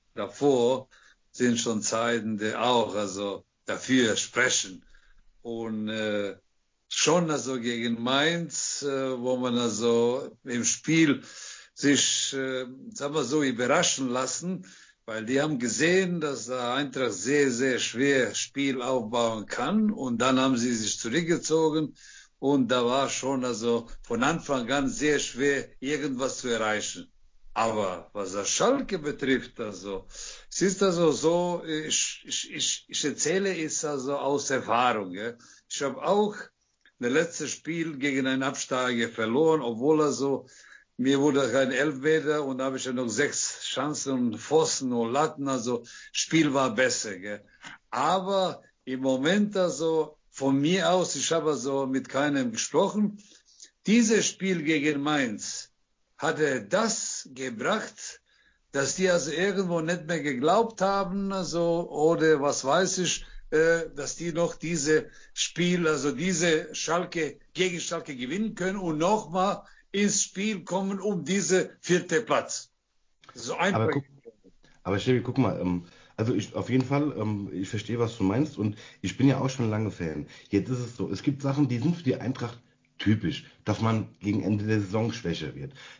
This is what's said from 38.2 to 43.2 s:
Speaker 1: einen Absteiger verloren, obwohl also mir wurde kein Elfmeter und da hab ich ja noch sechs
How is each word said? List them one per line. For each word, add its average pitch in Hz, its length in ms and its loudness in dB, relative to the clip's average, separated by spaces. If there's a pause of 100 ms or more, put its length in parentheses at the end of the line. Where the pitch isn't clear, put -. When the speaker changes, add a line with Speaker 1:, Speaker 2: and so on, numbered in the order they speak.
Speaker 1:
einen 131 160 0
Absteiger 127 640 0
verloren, 139 520 2
obwohl 131 420 2
also 135 420 0 (500)
mir 135 240 2
wurde 139 320 4
kein 131 200 4
Elfmeter 147 720 2
und 131 140 -4
da 131 60 0
hab 135 100 -2
ich 123 100 -6
ja 127 80 -4
noch 123 140 -2
sechs - 560 -2